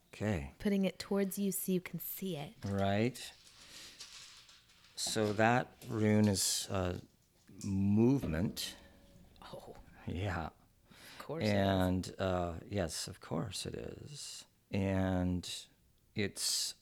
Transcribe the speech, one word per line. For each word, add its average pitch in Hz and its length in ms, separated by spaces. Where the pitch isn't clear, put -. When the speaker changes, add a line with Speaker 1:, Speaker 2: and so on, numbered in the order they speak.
Speaker 1:
Okay. 87 440
Speaker 2:
Putting 202 260
it 185 140
towards 196 400
you 202 140
so - 200
you 180 80
can - 200
see 190 360
it. 156 180
Speaker 1:
Right. 101 560
So 107 380
that 113 340
rune 107 400
is, - 420
uh, 92 240
movement. 101 1080
Speaker 2:
Oh. - 220
Speaker 1:
Yeah. 87 420
Speaker 2:
Of - 800
course 160 180
it 107 40
is. 104 40
Speaker 1:
And, 92 680
uh, 90 340
yes, 92 360
of 95 140
course - 460
it - 80
is. - 680
And 95 760
it's - 680